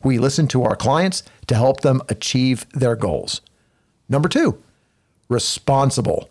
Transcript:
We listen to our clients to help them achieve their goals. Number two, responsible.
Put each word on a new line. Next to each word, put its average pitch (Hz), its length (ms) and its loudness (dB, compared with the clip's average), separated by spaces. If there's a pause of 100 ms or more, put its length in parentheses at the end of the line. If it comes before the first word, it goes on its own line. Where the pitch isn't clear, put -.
We 131 140 2
listen 135 300 0
to 127 160 0
our 110 100 2
clients 170 480 0 (240)
to - 80 0
help 131 280 2
them 131 260 2
achieve 127 640 -2
their 123 240 0
goals. 92 440 -4 (680)
Number 143 200 0
two, 285 320 0 (680)
responsible. 123 1040 0